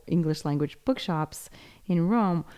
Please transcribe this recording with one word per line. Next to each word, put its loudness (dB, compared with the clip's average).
English 0
language -2
bookshops -2
in 2
Rome 2